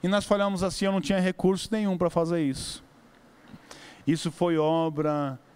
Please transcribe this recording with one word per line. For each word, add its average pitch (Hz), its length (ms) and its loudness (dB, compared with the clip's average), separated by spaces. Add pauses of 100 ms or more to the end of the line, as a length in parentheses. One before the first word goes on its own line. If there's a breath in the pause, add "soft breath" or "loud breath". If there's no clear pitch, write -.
e 180 60 0
nós 202 160 2
falamos 202 360 0
assim: 185 220 -2
"Eu 196 80 2
não 196 80 2
tinha 190 220 0
recurso 185 500 0
nenhum 208 260 0
pra 170 120 2
fazer 170 340 0
isso." - 400 -4 (1200 loud breath)
Isso 160 240 0
foi 170 280 0
obra 151 840 0 (160)